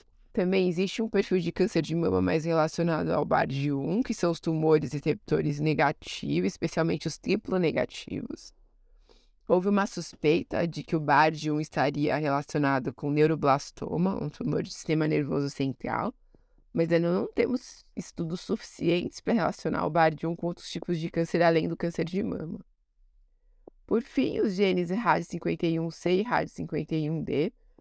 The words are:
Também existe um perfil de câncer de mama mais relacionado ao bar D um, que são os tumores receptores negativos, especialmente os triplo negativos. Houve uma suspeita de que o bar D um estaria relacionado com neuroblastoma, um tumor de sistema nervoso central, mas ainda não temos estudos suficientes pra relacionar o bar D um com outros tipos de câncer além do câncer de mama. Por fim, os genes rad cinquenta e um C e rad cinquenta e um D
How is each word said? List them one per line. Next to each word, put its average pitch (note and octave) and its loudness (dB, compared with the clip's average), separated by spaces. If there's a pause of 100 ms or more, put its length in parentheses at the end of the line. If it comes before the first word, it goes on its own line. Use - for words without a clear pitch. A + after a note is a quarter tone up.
(320)
Também F#3 2
existe F#3 -2
um A3+ -4
perfil G3 2
de E3+ -2
câncer F3+ 0
de D3+ -2
mama E3+ 2
mais E3 2
relacionado E3 0
ao D#3+ 0
bar D#3+ 2
D C#3 -2
um, D3+ 0
que A#3 -2
são E3+ 0
os E3 -2
tumores D#3 2
receptores D3 -2
negativos, D3+ 0
especialmente E3 -2
os D#3 -6
triplo F#3+ -2
negativos. - -4 (920)
Houve F#3 4
uma G3+ 2
suspeita - 0
de D#3 -6
que - -2
o D#3 2
bar D3 4
D D3+ -4
um D3+ 0
estaria D3 0
relacionado C#3+ 0
com C#3+ -6
neuroblastoma, D3+ 2
um D3+ -6
tumor - -4
de - -8
sistema D#3 -2
nervoso D3 0
central, B2+ -4 (580)
mas E3 0
ainda E3+ 4
não G3 0
temos - -2 (100)
estudos E3+ -6
suficientes - -4
pra F#3 -2
relacionar - 0
o D#3+ 0
bar D#3+ 4
D D#3 -6
um E3+ -2
com E3+ -6
outros - -8
tipos F3 -4
de E3 -4
câncer E3 0
além E3 4
do E3+ -4
câncer E3+ -2
de F#3 -4
mama. F#3+ -6 (1200)
Por A3 2
fim, - -2
os G#3+ 0
genes F#3 2
rad F3 0
cinquenta E3+ -4
e E3 2
um E3 -2
C F3+ 0
e - 0
rad D#3+ 0
cinquenta D#3+ -6
e D#3 -2
um D#3+ -4
D D#3 -2 (280)